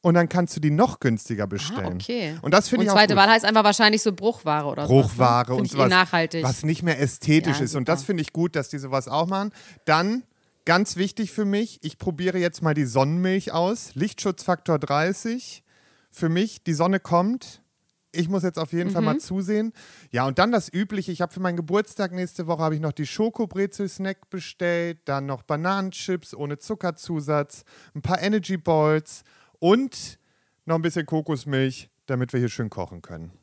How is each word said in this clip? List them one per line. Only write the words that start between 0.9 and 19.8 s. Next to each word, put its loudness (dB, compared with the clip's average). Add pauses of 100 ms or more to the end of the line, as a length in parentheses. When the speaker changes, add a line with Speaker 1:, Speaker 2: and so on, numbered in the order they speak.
Speaker 1:
günstiger -2
bestellen. -6
Speaker 2:
Ah, -6
okay. -6
Speaker 1:
Und 0
das 4
finde 2
Speaker 2:
Und 4
Speaker 1:
ich 4
auch 6
Speaker 2:
zweite 6
Speaker 1:
gut. 8
Speaker 2:
Wahl 8
heißt 6
einfach 6
wahrscheinlich 4
so 0
Bruchware -2
oder -4
so. 4
Speaker 1:
Bruchware 6
Speaker 2:
Find -2
Speaker 1:
und 0
Speaker 2:
ich -6
eh -6
Speaker 1:
sowas, 4
Speaker 2:
nachhaltig. 2
Speaker 1:
was 0
nicht -2
mehr 0
ästhetisch 2
Speaker 2:
Ja, 0
Speaker 1:
ist. -4
Und -2
Speaker 2:
super. 2
Speaker 1:
das -2
finde -2
ich -6
gut, 0
dass -2
die -8
sowas -4
auch 0
machen. -4 (340)
Dann, 2 (420)
ganz 2
wichtig -4
für -4
mich, -2
ich -10
probiere -2
jetzt -2
mal 2
die 2
Sonnenmilch 0
aus. -2
Lichtschutzfaktor -2
dreißig. -4 (480)
Für -2
mich, -2
die -2
Sonne 2
kommt. -2 (480)
Ich -2
muss 0
jetzt -2
auf -6
jeden -2
Fall 0
Speaker 2:
Mhm. 2
Speaker 1:
mal 2
zusehen. -2 (380)